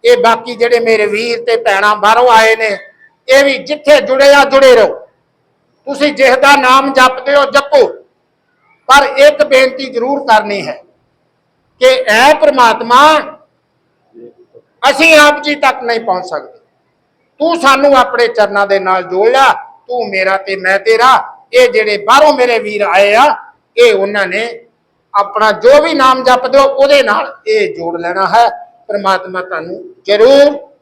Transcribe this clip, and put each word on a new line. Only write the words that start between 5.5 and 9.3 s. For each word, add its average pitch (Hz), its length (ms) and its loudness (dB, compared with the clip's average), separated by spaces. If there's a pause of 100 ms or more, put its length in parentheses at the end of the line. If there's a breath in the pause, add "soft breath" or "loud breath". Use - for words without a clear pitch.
ਤੁਸੀਂ 285 280 -4
ਜਿਸ 262 220 2
ਦਾ 277 200 4
ਨਾਮ 269 360 0
ਜਪਦੇ 254 440 0
ਹੋ, 277 100 2
ਜਪੋ, 277 400 0 (1000)
ਪਰ 277 160 4 (140)
ਇੱਕ 294 260 2